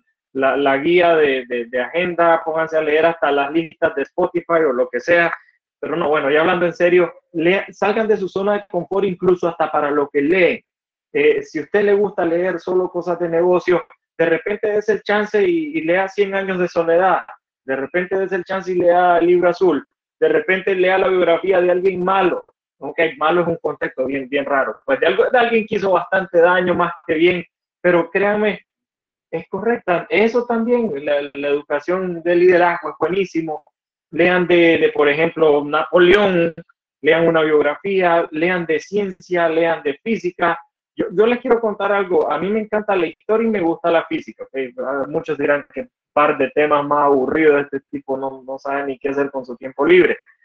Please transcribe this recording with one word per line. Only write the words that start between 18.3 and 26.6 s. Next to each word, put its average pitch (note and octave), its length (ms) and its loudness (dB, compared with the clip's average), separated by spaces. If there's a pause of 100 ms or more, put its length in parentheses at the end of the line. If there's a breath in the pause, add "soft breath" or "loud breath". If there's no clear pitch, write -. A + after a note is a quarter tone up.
el F#3 120 -4
chance F#3+ 260 -8
y F#3 40 -2
lea F3+ 440 4
El E3+ 100 2
libro F3+ 200 4
azul, E3+ 380 0 (320)
de D#3 100 2
repente F#3 460 0
lea F#3 240 2
la F#3+ 100 2
biografía F3+ 520 2
de F3+ 100 2
alguien F3+ 320 0
malo, F#3 420 0 (360)
aunque D3+ 360 -4
malo D#3+ 260 0
es E3 60 0
un E3 80 -2
contexto D3 500 -6
bien, C3+ 220 -6
bien C#3 160 -2
raro, C3+ 400 -2
pues C3+ 160 0
de D#3 60 2
algo, G3 240 2
de B3 80 2
alguien A#3 280 0
que G#3+ 100 -6
hizo F#3+ 160 0
bastante F#3 460 0
daño F3+ 360 4